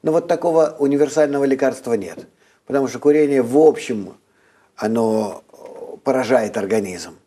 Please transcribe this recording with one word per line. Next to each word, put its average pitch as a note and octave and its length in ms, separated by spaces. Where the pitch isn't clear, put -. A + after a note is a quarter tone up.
Но D#3 80
вот E3+ 160
такого E3 540
универсального C#3+ 640
лекарства B2+ 500
нет. F2+ 240
Потому C3+ 220
что A#2+ 100
курение, C#3+ 440
в A#2+ 140
общем, C3 580
оно A2 680
поражает B2 540
организм. F#2+ 600